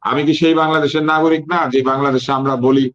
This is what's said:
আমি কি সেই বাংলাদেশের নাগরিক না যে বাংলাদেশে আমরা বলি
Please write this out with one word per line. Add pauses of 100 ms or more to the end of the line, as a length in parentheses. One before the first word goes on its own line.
আমি
কি
সেই
বাংলাদেশের
নাগরিক
না
যে
বাংলাদেশে
আমরা
বলি